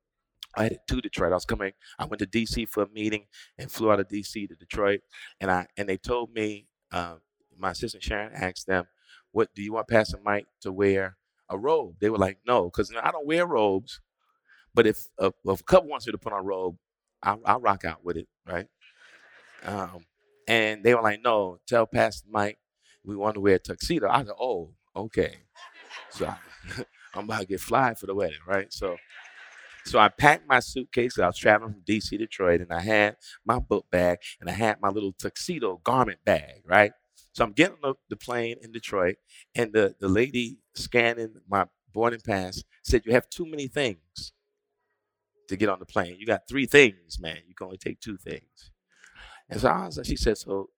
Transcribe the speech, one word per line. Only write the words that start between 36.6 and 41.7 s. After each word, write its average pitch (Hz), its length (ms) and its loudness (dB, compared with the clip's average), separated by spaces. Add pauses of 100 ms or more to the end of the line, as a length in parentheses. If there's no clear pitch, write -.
right? 104 280 6 (420)
So 120 100 2
I'm 104 80 -4
getting 165 300 2
on 135 100 -2
the, - 20 -6 (140)
the 104 80 -10
plane 117 460 -6
in 113 100 -20
Detroit, 98 440 0 (380)
and 117 180 0
the, 101 280 4
the 98 80 -2
lady 120 500 2 (160)
scanning 117 600 0 (140)
my 95 180 0 (260)